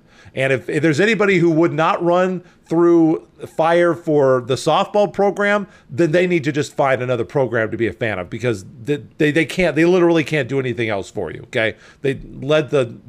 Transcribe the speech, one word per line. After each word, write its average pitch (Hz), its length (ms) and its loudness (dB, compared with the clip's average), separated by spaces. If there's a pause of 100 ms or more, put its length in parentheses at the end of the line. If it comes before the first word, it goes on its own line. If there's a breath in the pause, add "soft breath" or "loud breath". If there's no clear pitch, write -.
(340 loud breath)
And 135 180 -2
if, - 180 -4
if 156 120 -2
there's 156 180 2
anybody 202 380 2
who 170 120 4
would 160 220 2
not 165 300 -2
run 180 420 0 (200 soft breath)
through 165 600 2 (300)
fire 170 360 2
for 139 480 2
the 123 140 -4
softball 190 580 0
program, 202 540 0 (240 loud breath)
then 156 220 0
they 180 140 2
need 170 180 0
to 147 80 -2
just 147 220 -4
find 131 280 0
another 123 220 -2
program 113 460 -2
to 113 60 -6
be 107 120 0
a 92 40 -4
fan 107 260 -4
of 87 120 -8
because 110 340 -4 (180)
they, 143 140 -2 (220)
they, 151 140 4
they 160 120 2
can't, 175 300 -2
they 160 100 2
literally 170 380 4
can't 139 260 -4
do 139 120 -2
anything 120 280 -4
else 98 220 -6
for 85 220 -8
you, - 100 -14
okay? 110 320 -2 (280 loud breath)
They 135 180 -2
led 135 500 -2
the, 131 260 -2 (120)